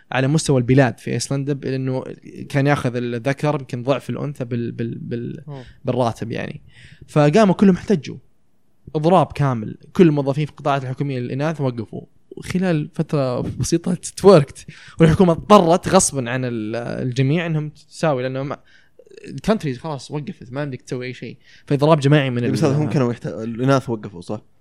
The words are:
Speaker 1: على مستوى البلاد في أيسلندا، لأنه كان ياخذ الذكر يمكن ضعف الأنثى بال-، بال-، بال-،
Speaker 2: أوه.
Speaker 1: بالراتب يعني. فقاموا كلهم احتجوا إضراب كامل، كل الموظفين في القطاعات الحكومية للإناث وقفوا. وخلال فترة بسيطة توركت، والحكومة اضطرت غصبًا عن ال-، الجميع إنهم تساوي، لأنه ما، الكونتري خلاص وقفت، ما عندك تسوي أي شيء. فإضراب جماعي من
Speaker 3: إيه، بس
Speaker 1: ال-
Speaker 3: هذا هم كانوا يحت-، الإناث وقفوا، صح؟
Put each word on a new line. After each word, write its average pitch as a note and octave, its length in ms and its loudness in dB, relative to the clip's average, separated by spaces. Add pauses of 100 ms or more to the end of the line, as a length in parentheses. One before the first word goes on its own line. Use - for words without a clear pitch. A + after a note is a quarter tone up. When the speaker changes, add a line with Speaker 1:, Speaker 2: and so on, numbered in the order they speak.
(120)
Speaker 1:
على C3 160 2
مستوى D3+ 300 2
البلاد B2+ 420 4
في C3 120 -8
أيسلندا، C#3 420 -4
لأنه C3 500 -4 (460)
كان C#3 180 2
ياخذ C#3 280 2
الذكر B2 640 -2
يمكن B2 240 -8
ضعف B2 260 -2
الأنثى C3+ 360 -6
بال-، A#2+ 260 -4
بال-، A#2+ 260 -6
بال-، A#2+ 500 -10
Speaker 2:
أوه. C#3 160 -14 (220)
Speaker 1:
بالراتب A#2 460 -2
يعني. - 300 -8 (460)
فقاموا D#3+ 460 4
كلهم F#3+ 220 6
احتجوا D3+ 420 -4 (800)
إضراب D#3+ 360 4
كامل، B2 460 -2 (160)
كل F3+ 140 4
الموظفين D3 380 0
في - 60 -16
القطاعات C#3 320 -4
الحكومية C3 360 -6
للإناث C#3+ 420 -4
وقفوا. A#2+ 400 -6 (360)
وخلال F3 560 -2
فترة C3 480 -2
بسيطة E3 560 -2 (200)
توركت، F3+ 480 6 (340)
والحكومة E3 320 6
اضطرت F3 580 4
غصبًا C#3 400 2
عن B2+ 160 -2
ال-، A2+ 300 -4
الجميع B2+ 680 -2
إنهم D#3 240 -4
تساوي، C#3+ 540 -4
لأنه C3 200 -4
ما، C#3 140 -8 (720)
الكونتري D#3 460 -2
خلاص C#3 380 -10
وقفت، C3+ 400 -10
ما C3+ 100 -6
عندك C#3 200 -8
تسوي B2 240 -8
أي B2+ 80 -10
شيء. A#2+ 240 -14 (300)
فإضراب D3 320 4
جماعي C#3 300 4
من A#2+ 140 -2
Speaker 3:
إيه، C3+ 80 0
بس C3+ 120 0
Speaker 1:
ال- D3 60 4
Speaker 3:
هذا C#3 80 0
هم D3+ 120 0
كانوا B2 220 2
يحت-، - 160 -8
الإناث A#2+ 600 -2
وقفوا، G#2 320 -8
صح؟ G#2+ 200 -8 (200)